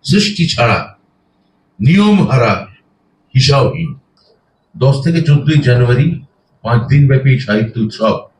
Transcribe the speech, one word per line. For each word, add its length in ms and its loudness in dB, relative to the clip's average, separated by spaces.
সৃষ্টি 440 -2
ছাড়া, 480 -4
নিয়ম 480 4
হারা, 380 0
হিসাবহীন।" 560 0
দশ 280 0
থেকে 180 0
চোদ্দই 360 2
জানুয়ারি 480 2
পাঁচ 260 0
দিন 200 4
ব্যাপী 220 2
এই 80 2
সাহিত্য 420 -4
উৎসব 340 -2